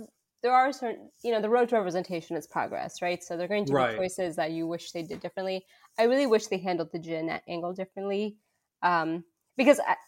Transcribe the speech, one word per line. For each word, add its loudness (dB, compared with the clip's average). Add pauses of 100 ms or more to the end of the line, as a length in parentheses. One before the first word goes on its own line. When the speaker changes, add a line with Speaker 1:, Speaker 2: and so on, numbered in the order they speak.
(420)
Speaker 1:
there 2
are 6
certain, -6 (120)
you -2
know, 2
the 0
road 4
to 2
representation -2
is -6
progress, -4
right? -2
So -8
there -4
are -6
going 0
to -4
be 2
Speaker 2:
Right. 2
Speaker 1:
choices -4
that -2
you -4
wish -8
they -6
did -10
differently. -6 (340)
I 6
really 4
wish 4
they -2
handled -2
the -6
djinn -4
a-, -4
angle -6
differently, -6 (460)
um, 2 (340)
because 8
I, 2 (100)